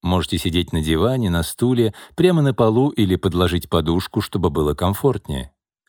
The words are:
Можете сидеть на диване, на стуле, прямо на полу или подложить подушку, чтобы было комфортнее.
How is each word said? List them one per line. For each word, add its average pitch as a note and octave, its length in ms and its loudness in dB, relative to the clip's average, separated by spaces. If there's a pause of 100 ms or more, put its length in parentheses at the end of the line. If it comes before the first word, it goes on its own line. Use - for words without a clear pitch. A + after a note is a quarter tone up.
Можете F2+ 360 -2
сидеть E2+ 360 -2
на E2 80 -2
диване, F#2+ 480 0
на E2+ 140 0
стуле, A#2+ 500 0 (220)
прямо E3+ 260 4
на C#3 120 2
полу A#2+ 360 2
или F#2+ 260 2
подложить F2 540 0
подушку, E2+ 520 -2
чтобы F2+ 280 -2
было D2 260 0
комфортнее. F2+ 800 -4 (360)